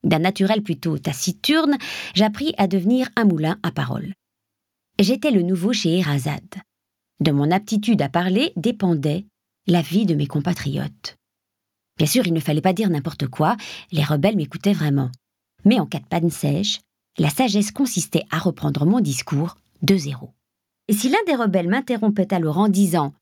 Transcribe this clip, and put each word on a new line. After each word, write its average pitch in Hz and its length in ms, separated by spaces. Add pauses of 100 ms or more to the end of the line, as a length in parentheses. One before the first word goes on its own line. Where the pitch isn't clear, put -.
D'un 156 160
naturel 196 420
plutôt 160 360
taciturne, 285 760 (380)
j'appris 214 420
à 196 120
devenir 202 480
un 233 80
moulin 165 400
à 165 80
paroles. 135 420 (880)
J'étais 247 320
le 190 100
nouveau 180 300
Scheherazade. 151 840 (640)
De 156 140
mon 143 180
aptitude 208 520
à 139 60
parler 185 460
dépendait 170 720 (400)
la 175 160
vie 196 240
de 170 80
mes 147 140
compatriotes. 143 880 (840)
Bien 160 80
sûr, 226 200
il 170 60
ne 165 80
fallait 151 220
pas 190 100
dire 190 180
n'importe 147 360
quoi, 151 300 (340)
les 151 140
rebelles 156 320
m'écoutaient 190 360
vraiment. 143 380 (540)
Mais 226 140
en 160 80
cas 160 120
de - 80
panne 170 240
sèche, 156 500 (380)
la 151 100
sagesse 208 440
consistait - 580
à 156 80
reprendre 151 480
mon 226 140
discours 147 560 (260)
de 196 140
zéro. 135 360 (540)
Et 214 60
si 208 160
l'un 381 180
des 330 80
rebelles 190 340
m'interrompait 214 640
alors 160 260
en 214 100
disant : « 175 540